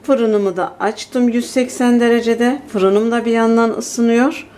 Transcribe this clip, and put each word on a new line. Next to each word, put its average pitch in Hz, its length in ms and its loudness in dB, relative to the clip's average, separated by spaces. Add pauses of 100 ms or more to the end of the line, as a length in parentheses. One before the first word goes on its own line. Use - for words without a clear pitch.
fırınımı 214 540 0
da - 240 -6
açtım 226 480 -2
yüz 240 220 -2
seksen 247 500 0
derecede. 233 680 0
Fırınım 208 420 2
da 233 140 -2
bir 233 80 0
yandan 226 380 2
ısınıyor. 240 760 0 (120)